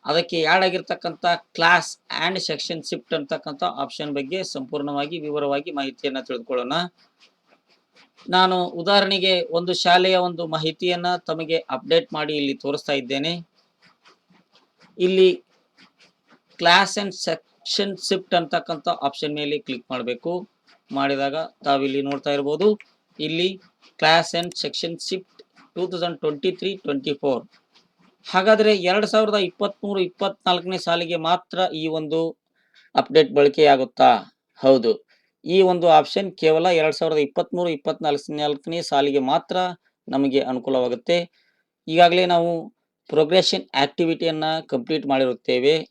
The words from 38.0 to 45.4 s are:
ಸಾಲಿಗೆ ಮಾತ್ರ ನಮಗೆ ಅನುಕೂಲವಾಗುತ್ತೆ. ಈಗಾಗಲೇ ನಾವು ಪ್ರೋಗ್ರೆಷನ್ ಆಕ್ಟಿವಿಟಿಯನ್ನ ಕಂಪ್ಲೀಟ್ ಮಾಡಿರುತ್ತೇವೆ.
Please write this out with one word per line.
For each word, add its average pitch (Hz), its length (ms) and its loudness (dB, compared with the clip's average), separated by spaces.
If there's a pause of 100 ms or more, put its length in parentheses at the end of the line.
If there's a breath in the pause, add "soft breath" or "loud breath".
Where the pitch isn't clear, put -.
ಸಾಲಿಗೆ 143 360 0
ಮಾತ್ರ 147 380 -2 (520)
ನಮಗೆ 139 320 0
ಅನುಕೂಲವಾಗುತ್ತೆ. 127 880 -2 (580)
ಈಗಾಗಲೇ 175 380 6
ನಾವು 170 420 0 (400)
ಪ್ರೋಗ್ರೆಷನ್ 170 560 2 (100)
ಆಕ್ಟಿವಿಟಿಯನ್ನ 156 680 0 (220)
ಕಂಪ್ಲೀಟ್ 139 400 -4
ಮಾಡಿರುತ್ತೇವೆ. 135 840 0